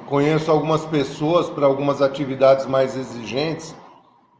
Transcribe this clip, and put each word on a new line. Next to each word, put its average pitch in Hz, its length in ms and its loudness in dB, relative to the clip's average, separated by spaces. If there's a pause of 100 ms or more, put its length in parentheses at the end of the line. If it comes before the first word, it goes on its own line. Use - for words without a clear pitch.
conheço 151 440 0
algumas 156 340 2
pessoas 156 640 0
para 143 180 0
algumas 139 360 0
atividades 135 640 2
mais 131 300 0
exigentes, 120 800 -8 (640)